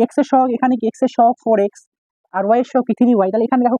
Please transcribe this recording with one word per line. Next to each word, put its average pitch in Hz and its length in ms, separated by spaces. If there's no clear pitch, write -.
এক্স - 160
এর 285 100
সহগ, 262 160
এখানে 254 220
কি 226 100
এক্স - 160
এর 247 120
সহগ 233 260
ফোর 226 140
এক্স - 140
আর 196 100
ওয়াই 233 140
এর 247 100
সহগ 254 180
কি 220 100
থ্রি 247 180
ওয়াই, 190 140
তাহলে 226 160
এখানে 254 180
দেখো 247 140